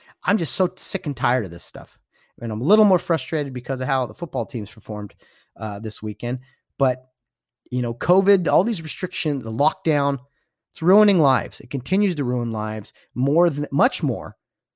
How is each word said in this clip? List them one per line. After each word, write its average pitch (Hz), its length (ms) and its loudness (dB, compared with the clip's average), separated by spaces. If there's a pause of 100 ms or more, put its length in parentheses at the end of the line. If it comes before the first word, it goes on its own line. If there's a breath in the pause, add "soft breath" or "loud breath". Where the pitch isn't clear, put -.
(240 soft breath)
I'm 214 140 2
just 170 180 -4
so 180 200 2
sick - 320 -8
and 143 100 -4
tired 123 280 0
of 85 60 -10
this 85 120 -12
stuff. - 340 -16 (440)
And 113 100 -4
I'm 107 100 -4
a 127 40 -4
little 208 200 6
more 185 140 6
frustrated 151 540 -2
because 123 280 -6
of 127 60 -2
how 135 180 0
the 110 80 -8
football - 320 -6
teams 107 240 -8
performed, 104 460 -10 (400 soft breath)
uh, 104 240 -8
this 110 240 -8
weekend. 120 360 -6 (380 soft breath)
But, 131 320 0 (600)
you 123 120 -2
know, 117 120 -2
covid, 185 540 4
all 151 160 4
these 208 180 -4
restrictions, 151 600 -6
the 113 80 -6
lockdown, 143 680 0 (520)
it's - 120 -20
ruining 202 360 6
lives. 135 400 2
It - 120 -16
continues 185 440 0
to 143 80 -2
ruin 120 280 -2
lives 107 420 -6 (220 soft breath)
more 147 340 4
than, 143 220 -4
much 180 320 2
more, 95 340 -4 (380)